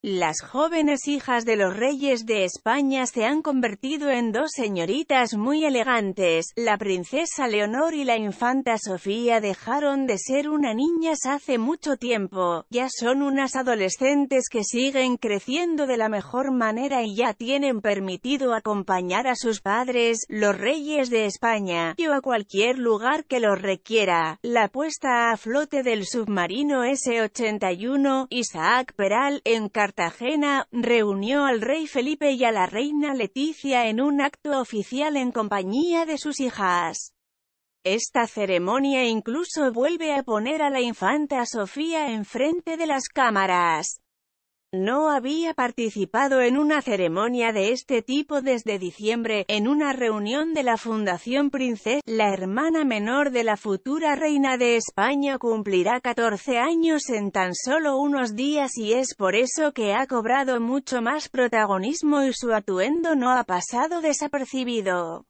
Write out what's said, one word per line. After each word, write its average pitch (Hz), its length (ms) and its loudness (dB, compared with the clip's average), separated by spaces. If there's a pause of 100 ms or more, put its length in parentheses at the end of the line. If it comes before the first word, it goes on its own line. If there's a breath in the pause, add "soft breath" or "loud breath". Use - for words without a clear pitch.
Las 180 360 0
jóvenes 294 640 0
hijas 254 380 0
de 226 100 2
los 190 220 2
reyes 262 500 0
de 220 160 0
España 262 640 0
se 233 180 -2
han 294 160 0
convertido 277 720 -2
en 240 220 0
dos 294 200 0
señoritas 226 840 0
muy 277 280 0
elegantes. 202 840 2 (100)
La 226 200 0
princesa 208 720 -2
Leonor 233 480 0
y 294 80 -4
la 247 140 2
infanta 233 640 0
Sofía 214 600 0
dejaron 269 680 -2
de 202 100 0
ser 285 300 0
una 285 260 0
niñas 320 500 0
hace 269 320 -2
mucho 277 400 -2
tiempo. 190 720 -2
Ya 247 220 -2
son 254 320 0
unas 269 320 0
adolescentes 262 960 2
que 214 140 -2
siguen 254 540 0
creciendo 285 680 -2
de 254 100 0
la 220 120 0
mejor 240 420 -2
manera 247 540 0
y 208 100 -6
ya 226 180 2
tienen 254 480 0
permitido 208 760 -2
acompañar 196 720 0
a 247 80 0
sus 220 240 -2
padres, 233 680 0
los 208 300 2
reyes 285 520 -2
de 220 160 2
España, 190 680 -2
o 320 160 0
a 277 80 2
cualquier 233 560 0
lugar 247 480 0
que 254 140 -2
los 202 240 2
requiera. 185 800 0
La 233 240 2
puesta 254 640 0
a 220 60 2
flote 277 480 -2
del 220 220 0
submarino 220 760 0
S 240 400 0
ochenta 214 480 -2
y 185 160 -4
uno, 269 440 2
Isaac 240 680 0
Peral, 240 480 0
en 220 240 2
Cartagena, 202 240 0 (800)
reunió 233 720 2
al 247 160 2
rey 294 260 -2
Felipe 285 460 0
y 254 120 2
a 233 60 4
la 202 140 2
reina 285 480 -2
Leticia 262 760 0
en 220 120 0
un 285 220 2
acto 285 360 -2
oficial 262 600 -2
en 247 140 -2
compañía 233 720 0
de 311 100 -4
sus 285 240 -6
hijas. 180 720 -2 (720)
Esta 226 420 0
ceremonia 220 800 0
incluso 254 640 0
vuelve 302 440 0
a 277 80 0
poner 254 400 -2
a 285 80 2
la 262 100 0
infanta 247 640 0
Sofía 285 640 -4
enfrente 302 680 -2
de 330 80 -2
las 269 220 -2
cámaras. 185 880 2 (760)
No 254 360 2
había 294 420 0
participado 247 880 0
en 247 160 4
una 302 240 2
ceremonia 220 720 0
de 214 200 2
este 254 280 -2
tipo 285 400 -2
desde 226 380 -2
diciembre, 208 720 -2
en 214 200 0
una 294 240 2
reunión 247 640 -2
de 302 80 0
la 233 160 2
Fundación 226 720 0
Princesa. 254 560 -2
La 220 260 2
hermana 247 500 0
menor 254 500 0
de 233 120 0
la 214 140 2
futura 277 580 -2
reina 277 400 2
de 240 200 4
España 269 600 0
cumplirá 214 640 0
catorce 233 580 0
años 320 520 2
en 214 220 -2
tan 180 220 0
solo 285 440 0
unos 269 360 0
días 277 440 -2
y 220 160 0
es 254 200 0
por 196 220 2
eso 285 360 2
que 208 200 0
ha 254 140 0
cobrado 254 520 0
mucho 247 440 -2
más 285 260 -2
protagonismo 247 960 2
y 269 100 2
su 233 220 -2
atuendo 254 600 0
no 254 160 2
ha 254 140 4
pasado 285 560 -2
desapercibido. 247 1300 -2